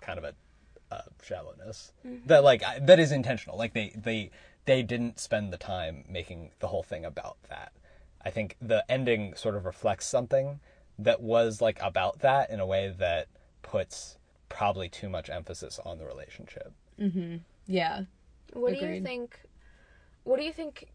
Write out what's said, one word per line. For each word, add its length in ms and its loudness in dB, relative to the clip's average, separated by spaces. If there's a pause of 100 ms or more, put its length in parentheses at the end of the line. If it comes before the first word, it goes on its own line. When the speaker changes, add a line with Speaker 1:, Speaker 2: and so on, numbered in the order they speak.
Speaker 1:
kind 160 -8
of 60 -12
a, 100 -10 (560)
a 140 -12 (180)
shallowness 720 -14 (140)
Speaker 2:
Mm-hmm. 200 -16
Speaker 1:
that, 180 10
like, 180 8
I, 180 -6
that 180 12
is 140 6
intentional. 440 -4
Like, 160 -4
they, 240 -4
they, 340 -4 (360)
they 160 4
didn't 360 -4
spend 340 -2
the 40 -10
time 520 -8
making 500 -10
the 100 -6
whole 140 -4
thing 240 -10
about 320 -12 (100)
that. 240 -16 (520)
I 60 -4
think 300 -6
the 300 2
ending 440 0
sort 220 -4
of 80 -6
reflects 420 -2
something 540 0 (380)
that 240 2
was, 400 2
like, 180 2
about 400 0
that 300 4
in 100 -6
a 60 0
way 320 0
that 300 -2 (340)
puts 560 -6 (320)
probably 400 -2
too 180 -10
much 220 -8
emphasis 480 -12
on 200 -12
the 60 -14
relationship. 680 -16 (280)
Speaker 3:
Mm-hmm. 360 -2 (300)
Yeah. 360 -2 (500)
Speaker 2:
What 220 0
do 20 -6
you 80 -4
Speaker 3:
Agreed. 200 -4
Speaker 2:
think, 360 -10 (840)
what 140 2
do 60 -2
you 80 -6
think 420 -12